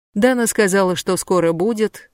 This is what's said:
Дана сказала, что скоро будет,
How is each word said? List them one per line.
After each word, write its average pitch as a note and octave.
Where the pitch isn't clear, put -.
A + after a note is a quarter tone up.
Дана A#3+
сказала, F#3+
что F3+
скоро E3+
будет, G#3